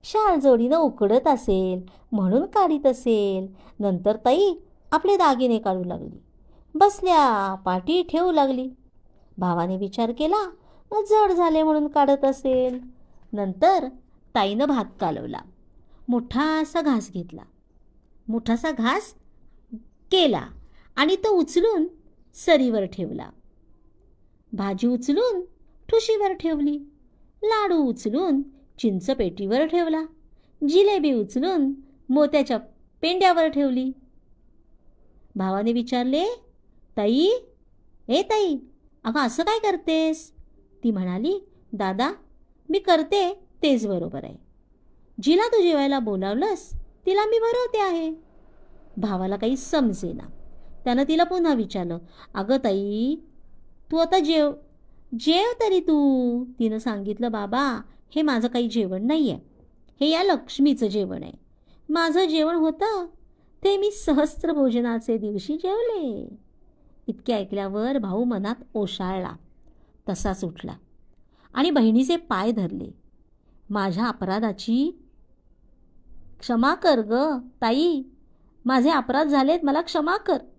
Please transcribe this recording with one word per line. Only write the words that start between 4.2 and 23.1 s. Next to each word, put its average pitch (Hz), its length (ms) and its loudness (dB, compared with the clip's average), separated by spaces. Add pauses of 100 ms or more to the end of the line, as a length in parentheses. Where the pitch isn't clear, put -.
आपले 370 240 2
दागिने 254 420 4
काढू 185 260 -2
लागली, 170 340 -10 (560)
बसल्या 302 800 4
पाठी 190 480 -2
ठेवू 349 300 0
लागली. 269 380 0 (680)
भावाने 180 380 -2
विचार 202 420 -4
केला, 359 320 0 (400)
"मग 415 120 -2
जड 415 300 4
झाले 330 300 4
म्हणून 302 260 2
काढत 277 360 2
असेल." 254 560 0 (520)
नंतर 240 560 2 (460)
ताईनं 208 300 0
भात 269 200 0 (160)
कालवला, - 400 -4 (680)
मोठासा 302 720 0
घास 269 300 0
घेतला, 175 320 -12 (880)
मोठासा 226 420 -2
घास 269 440 -2 (960)
केला 226 360 2 (500)
आणि 339 200 2
तो 427 120 -2
उचलून 359 600 2 (580)
सरीवर 247 380 4
ठेवला. - 460 -8 (1200)